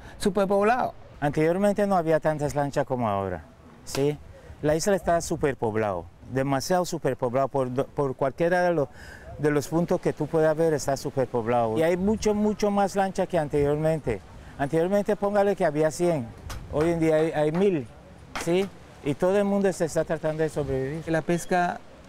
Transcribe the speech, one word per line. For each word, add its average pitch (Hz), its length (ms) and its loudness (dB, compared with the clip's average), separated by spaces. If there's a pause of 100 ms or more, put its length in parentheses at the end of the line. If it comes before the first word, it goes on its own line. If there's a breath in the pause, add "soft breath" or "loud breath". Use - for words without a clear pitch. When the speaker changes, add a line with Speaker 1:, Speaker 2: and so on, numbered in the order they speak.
(180 loud breath)
Speaker 1:
superpoblado. 202 760 2 (280)
Speaker 2:
Anteriormente 175 680 2
no 196 100 2
había 156 240 2
tantas 147 340 0
lanchas 143 300 0
como 123 240 0
ahora, 95 360 -2 (420)
¿sí? 143 320 -2 (420 loud breath)
La 151 160 2
isla 196 180 2
está 170 280 2
superpoblado, 110 840 -2 (280)
demasiado 139 520 0
superpoblado, 135 640 -2
por 127 240 -2
do-, 135 140 -2
por 139 280 -2
cualquiera 170 480 0
de 175 100 4
los, 147 160 0 (500 loud breath)
de 151 120 2
los 147 180 0
puntos 170 320 0
que 151 140 0
tú 151 120 -4
puedas 156 300 2
ver 165 160 2
está 139 240 0
superpoblado. 120 840 0
Y 160 40 2
hay 175 140 2
mucho, 208 380 0
mucho 208 360 0
más 202 260 0
lancha 190 300 0
que 175 120 -2
anteriormente. 147 840 0 (380 loud breath)
Anteriormente 180 580 0
póngale 202 400 2
que 190 80 0
había 156 260 2
cien, 165 360 0 (460)
hoy 160 180 2
en 170 100 0
día 160 160 4
hay, 160 160 2
hay 151 200 0
mil, 175 340 2 (560)
¿sí? 185 240 0 (380)
Y 143 100 0
todo 185 220 2
el 202 80 4
mundo 196 280 2
se 170 140 -2
está 160 180 0
tratando 156 380 -2
de 156 60 2
sobrevivir. 139 600 -4
Speaker 1:
La 160 140 0
pesca 175 580 0 (280)